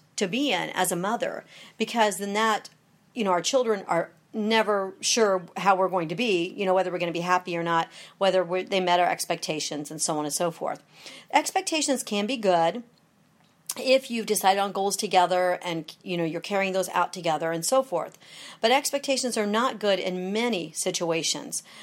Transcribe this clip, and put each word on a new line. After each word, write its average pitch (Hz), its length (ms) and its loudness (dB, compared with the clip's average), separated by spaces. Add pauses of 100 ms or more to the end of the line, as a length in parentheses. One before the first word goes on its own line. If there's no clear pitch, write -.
(160)
to 202 100 0
be 240 240 0
in 170 200 -2
as 180 200 0
a 180 60 -2
mother, 202 480 -4 (320)
because 220 400 2
then 196 160 -6
that, 214 380 0 (420)
you 240 100 -4
know, 190 100 2
our 175 100 2
children 226 440 0
are - 260 -2 (200)
never 208 680 0
sure 196 420 2 (160)
how 190 180 4
we're 185 120 4
going 170 200 -2
to 170 60 -4
be, 185 420 0
you 202 80 -4
know, 185 80 4
whether 185 180 2
we're 175 80 -2
gonna 170 140 -2
be 170 80 -4
happy 180 340 0
or 170 80 -2
not, 165 260 0 (280)
whether 185 260 4
we're, 180 200 -2
they 190 180 0
met 175 180 4
our 180 120 4
expectations, 156 800 -4
and 156 100 -8
so 160 160 -2
on 151 80 -2
and 147 80 -4
so 175 180 0
forth. - 320 -6 (500)
Expectations 302 720 0
can 208 220 -2
be 240 140 -2
good 185 440 2 (960)
if 262 340 2
you've 226 160 -4
decided 196 320 4
on 196 140 0
goals 196 240 -2
together 180 680 4
and, 165 400 -6
you 180 140 -4
know, 170 80 0
you're 165 160 -4
carrying 196 320 -2
those 185 160 0
out 180 240 0
together 165 400 -2
and 165 120 -4
so 262 180 4
forth. - 360 -6 (420)
But 233 120 4
expectations 269 640 0
are 214 100 0
not 226 320 0
good 196 220 2
in 185 320 -4
many 202 400 -2
situations, 165 920 -2 (200)